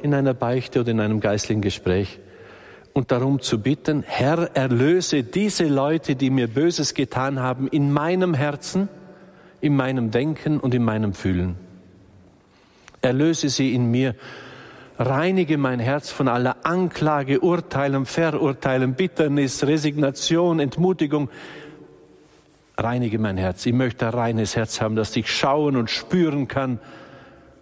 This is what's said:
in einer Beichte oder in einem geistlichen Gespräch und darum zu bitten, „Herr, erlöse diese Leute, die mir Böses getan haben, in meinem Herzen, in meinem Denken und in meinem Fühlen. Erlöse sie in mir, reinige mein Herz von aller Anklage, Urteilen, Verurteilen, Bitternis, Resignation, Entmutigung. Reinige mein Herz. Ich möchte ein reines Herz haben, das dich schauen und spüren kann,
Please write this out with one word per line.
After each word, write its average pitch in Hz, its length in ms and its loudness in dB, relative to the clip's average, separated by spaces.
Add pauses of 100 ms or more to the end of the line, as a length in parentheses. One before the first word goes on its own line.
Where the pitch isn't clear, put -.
in 147 100 2
einer 135 220 2
Beichte 123 460 -2
oder 117 100 0
in 113 80 2
einem 107 220 0
geistlichen 104 400 0
Gespräch 95 580 -2 (760)
und 131 180 0
darum 131 300 0
zu - 180 0
bitten, 143 440 0
„Herr, 160 520 0
erlöse 139 680 2
diese 185 420 0
Leute, 143 500 0
die 131 140 0
mir 127 180 2
Böses 147 460 0
getan 135 460 -2
haben, 127 280 -2
in 143 240 2
meinem 170 440 2
Herzen, 147 540 -2 (680)
in 147 160 2
meinem 127 360 0
Denken 147 480 0
und 127 160 0
in 120 80 2
meinem 110 300 0
Fühlen. 90 420 -2 (1500)
Erlöse 143 480 2
sie 131 240 0
in 120 160 2
mir, 123 240 2 (840)
reinige 151 580 2
mein 127 220 0
Herz 135 320 -2
von 139 160 0
aller 123 360 0
Anklage, 151 760 0
Urteilen, 139 680 0
Verurteilen, 135 880 0
Bitternis, 143 720 0
Resignation, 151 960 2
Entmutigung. 147 680 0 (1500)
Reinige 117 400 -2
mein 107 200 -2
Herz. 92 280 -2
Ich 123 80 0
möchte 123 320 0
ein 113 80 -2
reines 117 420 -2
Herz 110 240 -4
haben, 110 160 -2
das 110 160 -2
dich 113 180 -2
schauen 143 460 2
und 117 140 0
spüren 156 580 0
kann, 131 320 -4 (840)